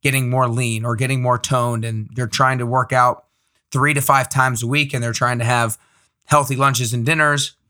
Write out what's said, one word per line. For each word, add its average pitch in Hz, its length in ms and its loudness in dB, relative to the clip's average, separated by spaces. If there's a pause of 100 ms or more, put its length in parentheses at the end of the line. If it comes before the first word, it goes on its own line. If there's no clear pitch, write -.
getting 135 260 0
more 127 180 2
lean 117 380 -2
or 117 100 -2
getting 131 280 -2
more 123 160 2
toned, 120 440 -2
and 110 300 -6
they're 123 140 -4
trying 131 320 0
to 120 60 -4
work 123 280 0
out 123 320 2 (460)
three 143 240 2
to 139 60 0
five 135 280 2
times 127 320 0
a 113 60 -4
week, 139 260 0
and 120 100 -4
they're 117 80 -4
trying 123 280 -2
to 117 60 -2
have 117 340 0 (460)
healthy 139 300 2
lunches 123 380 0
and 120 140 -2
dinners. 147 480 0 (140)